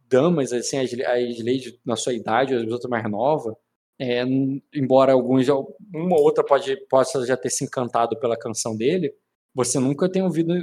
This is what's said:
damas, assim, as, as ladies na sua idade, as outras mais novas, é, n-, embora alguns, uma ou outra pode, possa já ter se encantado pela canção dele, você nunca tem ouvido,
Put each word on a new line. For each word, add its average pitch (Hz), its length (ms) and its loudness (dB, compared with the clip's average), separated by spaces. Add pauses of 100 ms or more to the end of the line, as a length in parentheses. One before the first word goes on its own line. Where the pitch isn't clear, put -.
damas, 135 440 2
assim, 123 260 -4
as, 123 140 -2
as 123 460 -2
ladies 120 460 -4
na 117 120 -2
sua 131 160 -4
idade, 123 420 0
as 117 100 0
outras 120 260 -6
mais 113 200 -2
novas, 117 440 -2 (440)
é, 123 260 -2
n-, 135 380 -2 (120)
embora 135 380 4
alguns, 127 360 4
uma 160 680 -2
ou 147 60 6
outra 151 220 4
pode, 135 320 2 (120)
possa 131 360 2
já 127 120 0
ter 127 140 -4
se - 140 -4
encantado 120 540 -2
pela 117 180 -2
canção 113 400 -6
dele, 151 380 -2 (400)
você 127 240 0
nunca 139 300 0
tem 190 140 -2
ouvido, 165 300 0 (100)